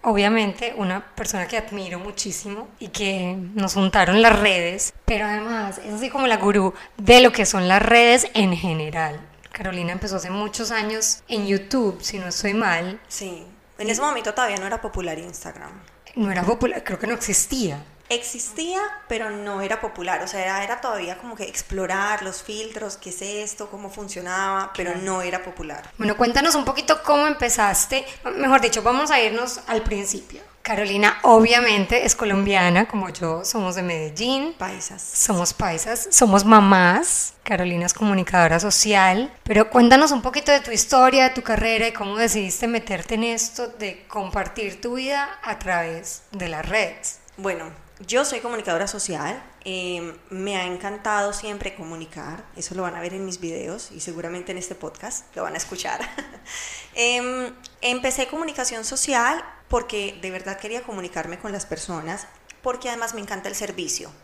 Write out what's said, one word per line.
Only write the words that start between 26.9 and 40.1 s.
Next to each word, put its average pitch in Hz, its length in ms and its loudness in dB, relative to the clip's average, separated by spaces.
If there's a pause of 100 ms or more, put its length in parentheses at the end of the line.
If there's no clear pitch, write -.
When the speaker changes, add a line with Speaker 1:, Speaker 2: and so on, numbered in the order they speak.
Speaker 1:
cómo 294 240 4
empezaste, 247 760 0 (320)
mejor 269 260 6
dicho, 226 200 2
vamos 269 300 2
a 262 80 6
irnos 233 480 -2
al 226 160 0
principio. 202 560 -6 (220)
Carolina, 208 600 2
obviamente, 233 800 6
es 233 120 2
colombiana, 196 720 2
como 190 220 -4
yo, 165 340 -6
somos 185 320 -2
de 185 80 -4
Medellín. 196 760 -4
Speaker 2:
Paisas. 190 420 -8
Speaker 1:
Somos - 540 0
paisas, 202 560 -4
somos 202 340 6
mamás. 196 880 6 (100)
Carolina 175 420 -2
es - 80 0
comunicadora 185 640 4
social, 202 720 4 (120)
pero 220 260 4
cuéntanos 262 400 8